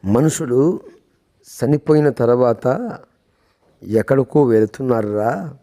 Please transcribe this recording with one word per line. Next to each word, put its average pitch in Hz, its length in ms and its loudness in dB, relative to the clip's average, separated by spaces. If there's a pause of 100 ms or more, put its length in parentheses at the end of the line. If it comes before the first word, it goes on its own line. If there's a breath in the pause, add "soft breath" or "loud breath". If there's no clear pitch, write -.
మనుషులు 139 760 0 (600)
చనిపోయిన 147 680 0
తర్వాత 123 880 -2 (840)
ఎక్కడికో 131 600 0
వెళుతున్నారురా 117 1200 -2